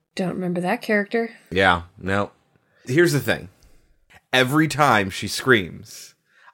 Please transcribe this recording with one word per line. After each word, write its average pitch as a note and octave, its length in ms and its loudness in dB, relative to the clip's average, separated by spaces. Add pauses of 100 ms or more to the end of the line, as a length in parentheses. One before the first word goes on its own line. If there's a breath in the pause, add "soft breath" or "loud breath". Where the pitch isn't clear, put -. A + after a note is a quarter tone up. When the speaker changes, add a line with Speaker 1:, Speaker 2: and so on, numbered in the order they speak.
(160)
Speaker 1:
Don't F#3 200 -4
remember F3+ 260 -4
that G3+ 200 -4
character. A3+ 500 -2 (200)
Speaker 2:
Yeah, F2 320 2 (140)
no. G2 340 -4 (540)
Here's D3 280 2
the C#3 60 2
thing. G2 300 -4 (840 soft breath)
Every C3 360 2
time C3+ 420 2
she G2+ 180 -8
screams, - 840 -2 (400 soft breath)